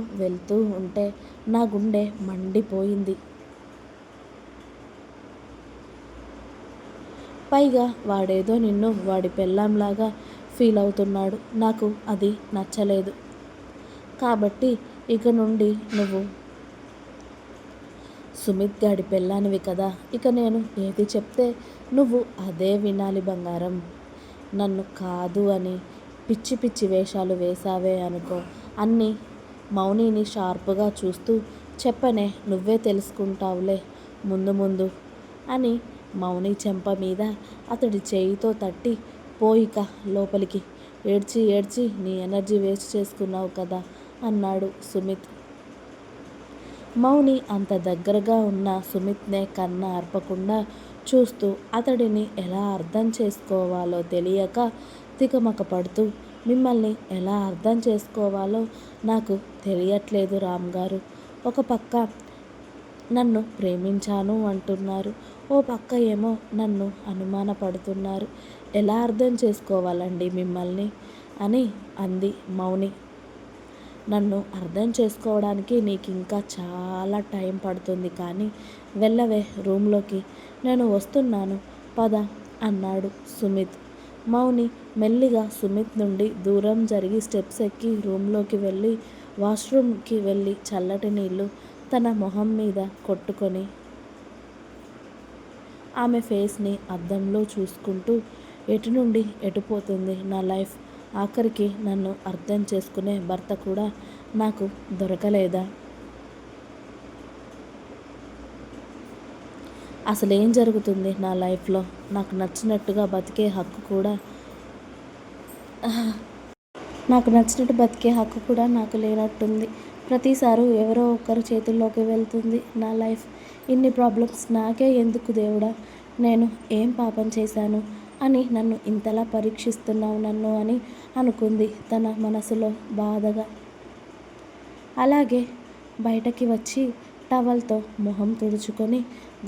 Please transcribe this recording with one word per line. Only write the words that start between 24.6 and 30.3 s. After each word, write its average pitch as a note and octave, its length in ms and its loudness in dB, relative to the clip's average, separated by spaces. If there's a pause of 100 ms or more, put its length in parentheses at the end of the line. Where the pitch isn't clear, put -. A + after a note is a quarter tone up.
కాదు F3+ 500 0
అని F#3 320 2 (500)
పిచ్చి A3+ 280 0
పిచ్చి A3 300 0
వేషాలు F#3+ 460 2
వేశావే F3+ 680 0
అనుకో," F3 400 -4 (360)
అన్ని A3 380 4 (560)
మౌనిని G#3 540 2
షార్ప్గా G3 680 0 (140)